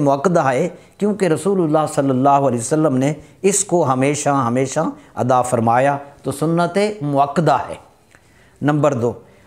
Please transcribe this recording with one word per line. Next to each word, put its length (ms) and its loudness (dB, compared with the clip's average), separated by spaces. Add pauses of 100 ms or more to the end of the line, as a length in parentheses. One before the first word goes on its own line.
मुअक्कदा 420 2
है, 240 0 (320)
क्योंकि 300 -2
रसूलुल्लाह 580 0
सल्लल्लाहु 600 2
अलैहि 140 0
वसल्लम 340 0
ने 200 0 (300)
इसको 400 0
हमेशा, 480 0
हमेशा 580 -2 (260)
अदा 260 2
फरमाया, 560 2 (260)
तो 80 -4
सुन्नत 720 -2
मुअक्कदा 540 0
है। 200 -12 (840)
नंबर 340 0
दो, 220 -2 (300)